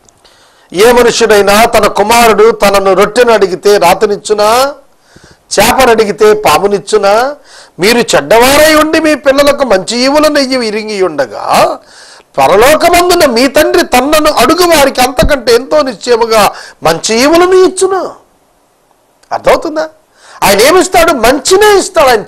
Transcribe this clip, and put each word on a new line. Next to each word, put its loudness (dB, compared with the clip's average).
"ఏ 2
మనుషుడైనా 2
తన 0
కుమారుడు 2
తనను 0
రొట్టెను 2
అడిగితే 0
రాతనిచ్చునా? -2
చేపను 0
అడిగితే 2
పామునిచ్చునా? -2
మీరు 0
చెడ్డవారై 2
ఉండి 0
మీ 0
పిల్లలకు 0
మంచి -4
ఈవులను 0
ఇయ్యి -2
ఇరిగి -6
ఉండగా, -2
పరలోకమందున 2
మీ 0
తండ్రి 0
తనను 0
అడుగు 0
వారికి 0
అంతకంటే 0
ఎంతో 0
నిశ్చయముగా -2
మంచి -2
ఈవులను 2
ఇచ్చును." 0
అర్థమవుతుందా? -2
ఆయన 0
ఏమిస్తాడు? 2
మంచినే 0
ఇస్తాడు, 0
ఆయన 0